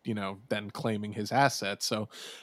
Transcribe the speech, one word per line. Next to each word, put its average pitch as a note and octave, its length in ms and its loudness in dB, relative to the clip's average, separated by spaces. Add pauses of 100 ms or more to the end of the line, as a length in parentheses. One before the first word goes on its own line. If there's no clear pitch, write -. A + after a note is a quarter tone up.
you A#2 80 0
know, G2 240 -2 (100)
then G#2 240 -2
claiming G#2 400 -2
his G2+ 220 -4
assets. A#2 520 4
So G#2+ 220 0 (360)